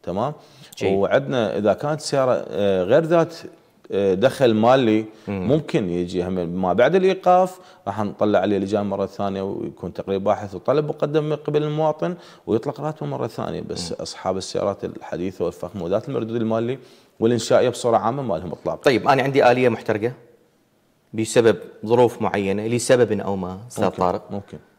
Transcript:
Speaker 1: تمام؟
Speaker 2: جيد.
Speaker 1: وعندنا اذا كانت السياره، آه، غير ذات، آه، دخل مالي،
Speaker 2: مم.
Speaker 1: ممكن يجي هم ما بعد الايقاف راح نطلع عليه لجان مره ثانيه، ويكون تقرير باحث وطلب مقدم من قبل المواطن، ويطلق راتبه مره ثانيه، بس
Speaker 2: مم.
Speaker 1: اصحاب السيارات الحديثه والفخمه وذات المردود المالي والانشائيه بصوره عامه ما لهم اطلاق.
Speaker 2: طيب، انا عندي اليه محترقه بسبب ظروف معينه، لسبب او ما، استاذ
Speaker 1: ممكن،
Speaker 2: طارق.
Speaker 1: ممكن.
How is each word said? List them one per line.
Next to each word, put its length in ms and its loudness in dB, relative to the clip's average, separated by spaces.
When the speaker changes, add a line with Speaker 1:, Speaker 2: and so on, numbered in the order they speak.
Speaker 1:
تمام؟ 300 -4
Speaker 2:
جيد. 200 0
Speaker 1:
وعندنا 600 0
اذا 160 2
كانت 260 -4
السياره، 500 0
آه، 340 0
غير 200 4
ذات، 320 2
آه، 220 2
دخل 400 4
مالي، 520 4
Speaker 2:
مم. 200 -4
Speaker 1:
ممكن 420 0
يجي 380 -2
هم 60 -4
ما 400 -2
بعد 220 4
الايقاف 640 2
راح 120 -6
نطلع 400 0
عليه 180 0
لجان 280 -2
مره 200 -4
ثانيه، 360 -6
ويكون 520 -8
تقرير 260 -4
باحث 360 -2
وطلب 300 0
مقدم 380 -2
من 120 -2
قبل 280 -2
المواطن، 520 -2
ويطلق 340 -2
راتبه 260 -6
مره 200 -4
ثانيه، 340 -6
بس 300 -8
Speaker 2:
مم. 80 -8
Speaker 1:
اصحاب 380 -4
السيارات 480 -4
الحديثه 600 -6
والفخمه 380 -8
وذات 260 -2
المردود 260 -4
المالي 440 -2
والانشائيه 500 4
بصوره 280 0
عامه 260 0
ما 120 -2
لهم 160 -8
اطلاق. 320 -6
Speaker 2:
طيب، 240 4
انا 160 4
عندي 280 6
اليه 180 4
محترقه 420 -2
بسبب 440 4
ظروف 360 4
معينه، 460 -2
لسبب 520 2
او 160 -4
ما، 320 -6
استاذ 160 -4
Speaker 1:
ممكن، 140 0
Speaker 2:
طارق. 240 0
Speaker 1:
ممكن. 260 -12